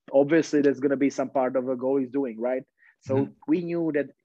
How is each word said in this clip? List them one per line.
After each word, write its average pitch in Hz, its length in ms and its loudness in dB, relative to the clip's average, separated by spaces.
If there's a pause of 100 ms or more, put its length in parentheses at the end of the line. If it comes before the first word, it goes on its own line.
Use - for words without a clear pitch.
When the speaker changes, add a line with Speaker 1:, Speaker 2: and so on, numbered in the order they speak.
(140)
Speaker 1:
obviously 143 480 4
that's 135 180 2
gonna 139 180 0
be 135 120 2
some 131 220 -4
part 131 240 0
of 127 120 -2
a 131 80 -2
goalie's 131 360 -2
doing, 123 280 -4
right? 127 240 -2 (380)
So 135 140 -4
Speaker 2:
Mm-hmm. 139 160 0 (160)
Speaker 1:
we 311 140 2
knew 170 340 -2
that 139 140 -2 (160)